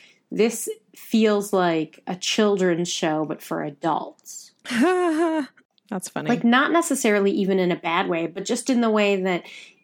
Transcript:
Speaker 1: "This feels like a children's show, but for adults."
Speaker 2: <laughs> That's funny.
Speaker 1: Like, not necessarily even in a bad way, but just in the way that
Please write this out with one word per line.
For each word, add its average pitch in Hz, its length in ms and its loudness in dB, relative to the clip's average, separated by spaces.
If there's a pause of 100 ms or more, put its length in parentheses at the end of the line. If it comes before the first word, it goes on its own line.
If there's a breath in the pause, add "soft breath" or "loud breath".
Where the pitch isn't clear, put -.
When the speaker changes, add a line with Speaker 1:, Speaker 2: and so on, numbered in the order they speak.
(300 soft breath)
Speaker 1:
"This 226 380 0 (260)
feels 208 600 0
like 165 520 0
a 185 80 -6
children's 180 760 0
show, 156 320 -2
but 147 160 -8
for 165 220 -8
adults." - 880 -8 (120)
Speaker 2:
<laughs> - 40 -16
That's 320 1400 -2
funny. 147 180 -6
Speaker 1:
Like, 240 160 0
not 262 280 4
necessarily 226 580 2
even 196 280 2
in 180 140 2
a 165 40 -2
bad 175 340 -2
way, 165 160 -2
but 175 180 -10
just 240 240 -4
in 240 140 2
the 226 80 2
way 208 320 4
that 185 220 -2 (400 loud breath)